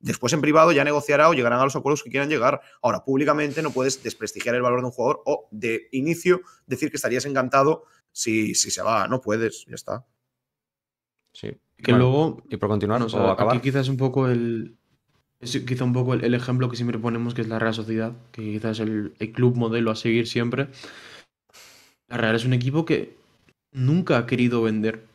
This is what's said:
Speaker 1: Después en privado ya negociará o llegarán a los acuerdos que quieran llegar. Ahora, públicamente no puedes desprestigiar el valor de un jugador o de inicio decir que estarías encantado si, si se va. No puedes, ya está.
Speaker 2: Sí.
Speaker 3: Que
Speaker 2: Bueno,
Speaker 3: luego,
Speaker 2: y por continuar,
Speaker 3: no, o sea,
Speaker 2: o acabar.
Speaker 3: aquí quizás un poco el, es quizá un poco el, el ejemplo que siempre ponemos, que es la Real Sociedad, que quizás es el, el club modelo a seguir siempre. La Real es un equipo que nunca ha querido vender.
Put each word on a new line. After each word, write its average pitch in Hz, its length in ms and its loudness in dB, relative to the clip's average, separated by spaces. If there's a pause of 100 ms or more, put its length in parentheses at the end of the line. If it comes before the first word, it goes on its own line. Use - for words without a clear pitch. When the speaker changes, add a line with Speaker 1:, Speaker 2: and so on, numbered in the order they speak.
Speaker 1:
Después 120 320 -2
en 156 80 2
privado 156 320 6
ya 139 100 4
negociará 147 460 4
o 170 40 6
llegarán 123 280 2
a 131 40 6
los 139 120 0
acuerdos 139 260 0
que - 80 -16
quieran 139 180 -2
llegar. 135 320 0 (220)
Ahora, 120 220 0
públicamente 147 580 0
no 151 80 -2
puedes 131 320 -2
desprestigiar 110 540 -6
el 123 60 0
valor 123 180 2
de 123 60 -4
un 123 60 -4
jugador 123 340 0
o 147 260 -2
de 110 400 -4
inicio 165 480 0 (260)
decir 139 240 -4
que 147 60 -10
estarías 123 280 -2
encantado 139 600 2 (260)
si, 110 460 -2
si - 160 0
se 95 100 -6
va. 104 240 0
No 123 140 -2
puedes, 110 480 -2
ya 120 80 -14
está. 107 280 -10 (1300)
Speaker 2:
Sí. - 240 -12 (200)
Speaker 3:
Que - 160 0
Speaker 2:
Bueno, 123 140 6
Speaker 3:
luego, 151 420 0
Speaker 2:
y - 80 -10
por 101 140 -2
continuar, 107 300 0
Speaker 3:
no, 120 60 0
o - 40 -4
sea, 104 100 -2
Speaker 2:
o 95 100 4
acabar. 104 240 2
Speaker 3:
aquí 123 140 -2
quizás 131 220 0
un 135 80 -2
poco 131 300 2
el, 117 480 -2 (640)
es 123 180 -6
quizá 127 260 -4
un 123 80 2
poco 127 220 0
el, 113 100 -2
el 120 80 2
ejemplo 123 380 0
que 120 60 -10
siempre 117 220 -4
ponemos, 117 360 -4
que 120 80 -4
es 110 60 -4
la 113 100 -4
Real 110 160 0
Sociedad, 113 400 -4 (180)
que - 80 -16
quizás 107 380 -6
es - 20 -4
el, 107 380 -4
el 110 140 -8
club 123 240 2
modelo 117 340 0
a 110 60 0
seguir 113 300 0
siempre. 123 420 -2 (1400)
La 120 80 -8
Real 113 180 2
es 117 120 0
un 127 80 2
equipo 139 320 0
que - 320 -4 (540)
nunca 135 440 2
ha 117 100 0
querido 123 360 2
vender. 110 420 -2 (100)